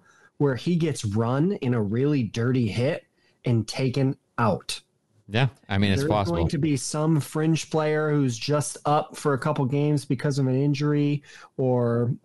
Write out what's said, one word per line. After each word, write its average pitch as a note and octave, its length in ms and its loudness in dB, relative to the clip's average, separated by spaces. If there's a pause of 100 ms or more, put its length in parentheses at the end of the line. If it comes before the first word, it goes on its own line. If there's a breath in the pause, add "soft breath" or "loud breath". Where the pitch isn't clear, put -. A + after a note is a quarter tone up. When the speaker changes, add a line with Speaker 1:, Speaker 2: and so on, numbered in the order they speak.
(380 loud breath)
Speaker 1:
where C#3+ 180 2
he F3 200 -2
gets D#3 280 -2
run A#2 500 0
in B2 200 -2
a A#2 80 0
really B2+ 400 0
dirty A#2 460 0
hit A#2+ 360 -2 (420)
and A#2 220 0
taken C3+ 480 0 (220)
out. - 420 -2 (500)
Speaker 2:
Yeah, A#2 180 2 (200)
I G2 100 -2
mean, G2+ 140 4
it's F#2+ 120 2
Speaker 1:
There's D3+ 60 0
Speaker 2:
possible. G#2+ 280 0
Speaker 1:
going E3 100 2
to E3 100 -2
be D3 200 0
some D#3 420 0
fringe D#3 500 0
player D3+ 420 0
who's C3+ 260 0
just D3 480 -2
up D3 320 0
for C#3+ 160 0
a C3 40 0
couple C#3+ 280 -2
games C#3+ 400 0
because C#3 340 -2
of C3+ 80 2
an B2+ 80 2
injury D3 680 0 (360 loud breath)
or, A#2+ 560 0 (120)